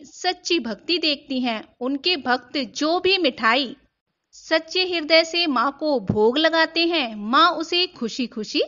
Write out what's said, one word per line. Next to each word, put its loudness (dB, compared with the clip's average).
सच्ची -2
भक्ति -4
देखती -2
हैं। -4
उनके -2
भक्त -2
जो 0
भी 2
मिठाई 0
सच्चे -2
हृदय 2
से -2
माँ 0
को 0
भोग 2
लगाते 2
हैं, -2
माँ 4
उसे -2
खुशी -6
खुशी -4